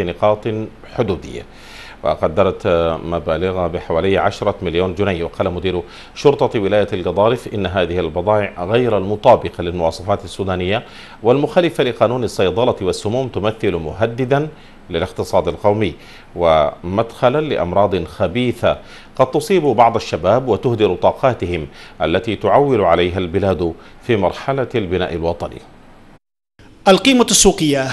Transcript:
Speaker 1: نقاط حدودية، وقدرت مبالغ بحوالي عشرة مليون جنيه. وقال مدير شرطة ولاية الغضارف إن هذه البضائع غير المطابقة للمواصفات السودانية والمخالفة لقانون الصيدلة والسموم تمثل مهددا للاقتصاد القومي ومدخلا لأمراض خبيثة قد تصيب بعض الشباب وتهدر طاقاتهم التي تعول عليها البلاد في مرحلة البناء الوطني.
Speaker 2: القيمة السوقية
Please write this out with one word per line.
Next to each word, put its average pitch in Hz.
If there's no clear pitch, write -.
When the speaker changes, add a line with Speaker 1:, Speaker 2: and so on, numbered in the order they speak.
Speaker 1:
نقاط 104
حدودية، 87
وقدرت 90
مبالغ 85
بحوالي 85
عشرة 98
مليون 87
جنيه. 90
وقال 92
مدير 87
شرطة 123
ولاية 101
الغضارف 98
إن 98
هذه 90
البضائع 90
غير 113
المطابقة 101
للمواصفات 87
السودانية 92
والمخالفة 143
لقانون 117
الصيدلة 101
والسموم 107
تمثل 101
مهددا 117
للاقتصاد 85
القومي 104
ومدخلا 90
لأمراض 95
خبيثة 98
قد 127
تصيب 160
بعض 117
الشباب 104
وتهدر 107
طاقاتهم 87
التي 92
تعول 120
عليها 87
البلاد 90
في 117
مرحلة 117
البناء 90
الوطني. 80
Speaker 2:
القيمة 240
السوقية 147